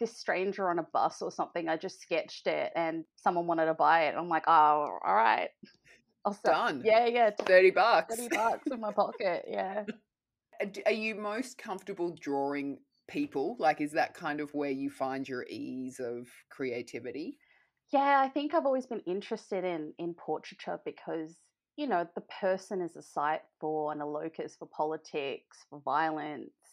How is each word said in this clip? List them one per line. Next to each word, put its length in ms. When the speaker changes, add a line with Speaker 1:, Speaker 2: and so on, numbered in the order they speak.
Speaker 1:
this 160
stranger 520
on 120
a 20
bus 300
or 80
something. 380
I 80
just 240
sketched 480
it 260
and 300
someone 320
wanted 200
to 80
buy 320
it. 100
I'm 120
like, 200
"Oh, 560
all 100
right. 360
I'll 100
sell." 180
Speaker 2:
Done. 320
Speaker 1:
Yeah, 220
yeah. 240
Speaker 2:
Thirty 400
bucks. 460
Speaker 1:
Thirty 180
bucks 360
in 100
my 120
pocket, 560
yeah. 420
Speaker 2:
<laughs> 40
Uh, 60
d-, 220
are 60
you 220
most 440
comfortable 600
drawing 600
people? 500
Like, 240
is 100
that 220
kind 260
of 140
where 160
you 180
find 400
your 220
ease 500
of 280
creativity? 840
Speaker 1:
Yeah, 320
I 60
think 240
I've 100
always 220
been 200
interested 580
in, 340
in 160
portraiture 680
because, 540
you 100
know, 280
the 80
person 400
is 160
a 60
site 400
for 320
and 80
a 60
locus 520
for 60
politics, 840
for 160
violence, 640